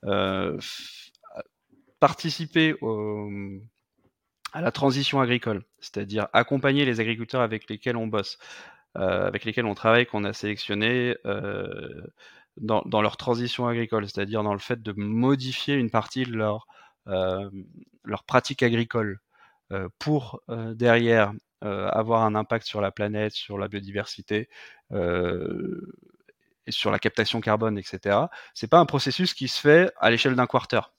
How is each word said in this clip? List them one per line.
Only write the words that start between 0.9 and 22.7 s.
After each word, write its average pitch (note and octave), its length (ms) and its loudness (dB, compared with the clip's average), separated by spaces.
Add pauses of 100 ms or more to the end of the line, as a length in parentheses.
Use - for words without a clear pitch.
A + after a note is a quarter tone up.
participer D#3 800 2
au, G#2+ 500 -4 (1200)
à D3+ 80 -6
la G3 100 0
transition C#3 500 2
agricole, A#2+ 420 0 (160)
c'est-à-dire G2+ 540 -4
accompagner C#3 520 4
les A#2+ 140 0
agriculteurs A2+ 420 -2
avec A2 260 -2
lesquels A#2 300 -4
on A2+ 80 -2
bosse, G#2+ 320 -2 (600)
euh, F#2+ 300 0
avec G2 160 -4
lesquels A2+ 220 -2
on G#2 80 -2
travaille, A2+ 320 4
qu'on G#2+ 180 -4
a G2 100 -4
sélectionnés, G#2+ 840 -2 (100)
euh, G2+ 760 -6 (540)
dans, G#2+ 280 0
dans G#2+ 160 2
leur G#2+ 160 0
transition B2 500 -2
agricole, A2+ 400 -2
c'est-à-dire G#2 360 -4
dans G#2 100 0
le G2+ 60 -4
fait A#2 220 -6
de A2 140 -6
modifier B2+ 800 0
une B2 140 0
partie A#2+ 360 -2
de A#2 100 -6
leur, G#2+ 320 -2 (400)
euh, F#2 420 -2 (540)
leur G#2 200 -8
pratique - 380 0
agricole, A#2 580 0 (520)
euh, F#2+ 160 -6 (120)
pour, C#3 500 -2
euh, A2+ 240 -6
derrière, A#2 600 6 (300)
euh, G2 260 -4
avoir A2+ 340 2
un G#2+ 120 2
impact G#2+ 300 -2
sur G#2+ 160 -4